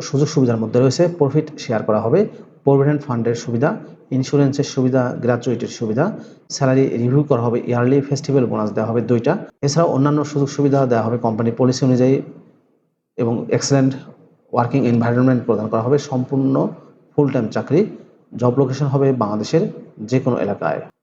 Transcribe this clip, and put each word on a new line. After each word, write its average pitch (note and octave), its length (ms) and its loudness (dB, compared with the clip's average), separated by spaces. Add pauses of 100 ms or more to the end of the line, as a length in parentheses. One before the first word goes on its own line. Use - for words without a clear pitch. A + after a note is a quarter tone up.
সুযোগ C#3 280 0
সুবিধার A#2+ 280 2
মধ্যে B2 160 0
রয়েছে C3 240 2 (160)
প্রফিট D3 280 2 (160)
শেয়ার A2 240 -2
করা G#2+ 180 2
হবে, D3 140 2 (460)
প্রভিডেন্ট C#3 400 2
ফান্ডের A#2 380 -2
সুবিধা, A#2+ 260 0 (480)
ইন্স্যুরেন্সের C#3+ 560 0
সুবিধা, B2+ 280 0 (220)
গ্র্যাচুইটির A#2+ 560 -2
সুবিধা, A#2 260 0 (500)
স্যালারি C3 300 4 (160)
রিভিউ B2+ 280 2
করা A#2+ 160 2
হবে A#2 120 0 (120)
ইয়ারলি, B2 280 2 (100)
ফেস্টিভ্যাল C3+ 440 0
বোনাস G#2+ 240 -2
দেওয়া A2 140 -2
হবে A2+ 200 0
দুইটা। A#2+ 240 2 (320)
এছাড়াও D#3+ 300 2
অন্যান্য D3 240 2 (120)
সুযোগ C#3 240 0
সুবিধা C#3 240 2 (120)
দেওয়া A2+ 160 2
হবে A#2+ 180 -2
কোম্পানি A2+ 240 0 (100)
পলিসি B2+ 280 2
অনুযায়ী B2+ 280 4 (1000)
এবং A#2+ 160 -2 (240)
এক্সেলেন্ট C3+ 340 2 (640)
ওয়ার্কিং A#2+ 280 0 (100)
এনভায়রনমেন্ট A#2+ 560 2
প্রদান G#2+ 240 0
করা A2+ 140 -2
হবে। C#3 120 2 (120)
সম্পূর্ণ C3+ 460 -2 (560)
ফুল D3 220 2
টাইম A#2+ 120 0 (100)
চাকরি। C3 260 0 (600)
জব B2 200 2
লোকেশন C3 320 -2
হবে C#3 140 2 (140)
বাংলাদেশের G#2+ 420 -2 (460)
যে C3 140 0
কোনো B2 220 0
এলাকায়। E2+ 360 -4 (220)